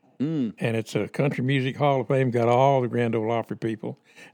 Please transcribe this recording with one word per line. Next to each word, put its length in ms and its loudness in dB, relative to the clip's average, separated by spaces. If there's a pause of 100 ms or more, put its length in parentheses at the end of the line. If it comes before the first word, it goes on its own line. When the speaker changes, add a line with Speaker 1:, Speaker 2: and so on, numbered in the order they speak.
(200)
Speaker 1:
Mm. 400 -4
Speaker 2:
And 160 -2
it's 200 -4
a 120 -2
country 360 -2
music 340 -2
Hall 240 2
of 80 -6
Fame, 200 2
got 200 2
all 320 4
the 80 0
Grand 260 0
Ole 160 0
Opry 260 -4
people, 400 -6 (360)